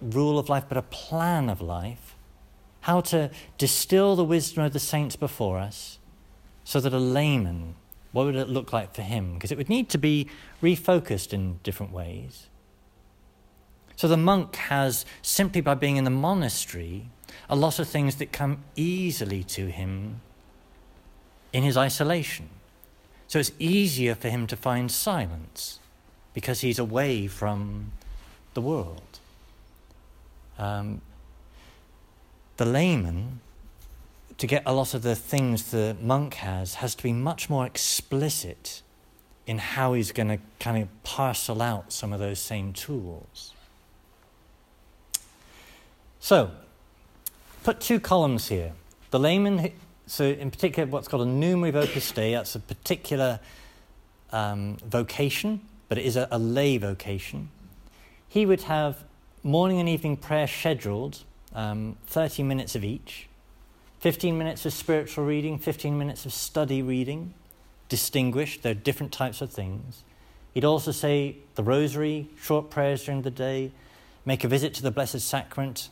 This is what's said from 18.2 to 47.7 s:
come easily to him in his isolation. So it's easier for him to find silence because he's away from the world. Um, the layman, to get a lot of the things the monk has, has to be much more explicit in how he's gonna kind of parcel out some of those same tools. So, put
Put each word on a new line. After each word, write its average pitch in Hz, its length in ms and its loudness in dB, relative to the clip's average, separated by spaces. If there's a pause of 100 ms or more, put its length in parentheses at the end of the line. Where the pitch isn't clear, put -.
come 143 300 -2 (120)
easily 151 680 -2
to 95 220 -6
him 95 540 -6 (1300)
in 127 100 2
his 135 140 4
isolation. 139 720 0 (800)
So 156 100 2
it's 135 200 2
easier 160 560 2
for 117 140 -4
him 117 200 0
to 117 80 -4
find 123 340 0
silence 92 880 -4 (540)
because 120 280 -4
he's 120 180 0
away 120 480 0
from 104 640 -4 (640)
the 120 60 -4
world. 110 600 -6 (1400)
Um, 104 440 -6 (1500)
the 117 80 2
layman, 120 760 2 (1000)
to - 80 -2
get 139 180 2
a 131 80 2
lot 131 220 0
of 120 80 -4
the 117 120 2
things 123 560 0
the 110 300 0
monk 131 340 2
has, 95 420 -4
has 123 200 -4
to - 60 -16
be 120 100 0
much 135 380 -2
more 135 160 2
explicit - 1160 -4 (640)
in 113 120 -4
how 131 340 0
he's 117 200 2
gonna 107 260 0 (200)
kind 113 240 0
of - 220 -10
parcel 120 580 -2
out 113 300 -2
some 104 200 -4
of 101 60 -4
those 101 220 -4
same 98 320 -6
tools. 98 800 -10 (2750)
So, 131 280 8 (1120)
put 233 180 2